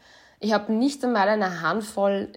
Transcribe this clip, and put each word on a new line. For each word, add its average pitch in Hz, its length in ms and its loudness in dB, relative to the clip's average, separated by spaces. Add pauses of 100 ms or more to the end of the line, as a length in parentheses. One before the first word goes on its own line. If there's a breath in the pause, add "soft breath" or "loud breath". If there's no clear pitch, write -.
(380 soft breath)
Ich 214 160 0
hab 208 160 0
nicht 254 340 0
einmal 214 240 2
eine 190 320 0
Handvoll 196 760 -2